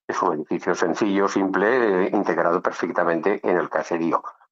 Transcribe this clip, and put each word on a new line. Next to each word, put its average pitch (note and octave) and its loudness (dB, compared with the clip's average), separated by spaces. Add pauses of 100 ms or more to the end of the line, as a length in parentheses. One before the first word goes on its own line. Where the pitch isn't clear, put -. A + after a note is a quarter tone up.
es - -4
un F2 0
edificio F2 -4
sencillo, G2 0
simple, G2 2
eh, - -4
integrado F2 2
perfectamente E2+ 0
en G2 2
el D#2+ -2
caserío. D#2+ -2 (300)